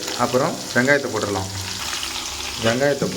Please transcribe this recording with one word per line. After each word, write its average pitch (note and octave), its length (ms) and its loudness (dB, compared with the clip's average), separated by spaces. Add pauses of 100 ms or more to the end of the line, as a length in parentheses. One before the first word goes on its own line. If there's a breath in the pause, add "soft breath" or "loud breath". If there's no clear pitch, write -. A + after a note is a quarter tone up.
(260)
அப்புறம் C3 300 2 (200)
வெங்காயத்தை C3 400 4
போட்டுடலாம். G2 360 0 (1120)
வெங்காயத்தை B2+ 520 2